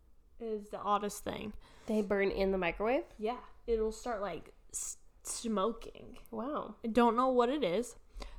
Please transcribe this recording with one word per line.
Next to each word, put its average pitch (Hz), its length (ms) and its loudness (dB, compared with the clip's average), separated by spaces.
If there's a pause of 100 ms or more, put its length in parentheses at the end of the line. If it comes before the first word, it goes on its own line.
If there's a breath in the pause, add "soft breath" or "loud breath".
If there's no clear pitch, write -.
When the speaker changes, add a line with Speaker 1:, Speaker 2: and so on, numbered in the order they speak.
(400)
Speaker 1:
It 233 60 -8
is 208 240 -4
the 202 100 -6
oddest 202 420 0
thing. - 300 -6 (340 soft breath)
Speaker 2:
They 214 160 2
burn 196 300 4
in 190 180 2
the 190 80 2
microwave? 208 460 0 (140)
Speaker 1:
Yeah. 220 180 -2 (320)
It'll 220 240 2
start, 220 280 -6
like, 185 320 -8 (200)
s-, - 240 -8 (260)
smoking. - 960 -4 (140)
Speaker 2:
Wow. 226 420 -4 (100)
Speaker 1:
I 233 40 -2
don't 233 280 6
know 262 120 4
what 247 200 6
it 285 140 2
is. 196 320 0 (440 loud breath)